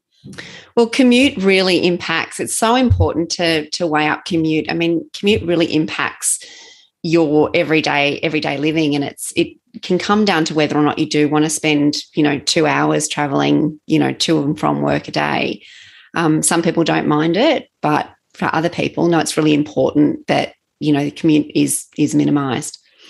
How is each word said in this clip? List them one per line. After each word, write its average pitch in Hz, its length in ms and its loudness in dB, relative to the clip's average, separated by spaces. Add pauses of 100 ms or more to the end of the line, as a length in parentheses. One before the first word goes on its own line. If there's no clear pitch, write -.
(760)
Well, 233 100 4
commute 247 500 4
really 185 500 2
impacts. 170 540 -2
It's - 160 -6
so 226 180 2
important 170 580 2
to, 160 360 0
to - 180 -4
weigh 151 220 0
up - 160 -4
commute. 156 460 -2
I 165 40 -4
mean, 170 380 -2
commute 202 300 0
really 170 320 0
impacts - 640 -4 (640)
your 151 520 2
everyday, 147 680 0
everyday 151 360 -2
living, 151 360 0
and 143 80 0
it's, - 320 -10
it - 220 -2 (240)
can 180 180 -2
come 208 280 0
down 165 180 2
to - 80 -6
whether 147 240 0
or 151 60 2
not 147 160 0
you 151 80 -2
do 151 240 0
wanna 151 180 2
spend, 147 480 0 (180)
you 160 80 0
know, 139 180 2
two - 260 0
hours 151 420 0
traveling, 147 800 0
you 156 120 2
know, 135 140 0
to 156 300 0
and 143 180 -4
from 147 220 -2
work 143 260 -2
a - 20 -12
day. 147 520 -4 (520)
Um, 156 280 0
some 170 180 0
people 165 240 0
don't 160 220 0
mind 160 320 0
it, 285 320 0 (100)
but 151 260 0 (280)
for - 200 -2
other 160 140 0
people, 151 380 -2
no, 170 120 2
it's - 200 -2
really 151 160 4
important 147 720 0
that, 139 260 -2 (260)
you 147 140 0
know, 143 100 2
the 143 80 -2
commute 151 440 2
is, 143 320 -2 (100)
is 151 180 0
minimized. 143 600 -2 (340)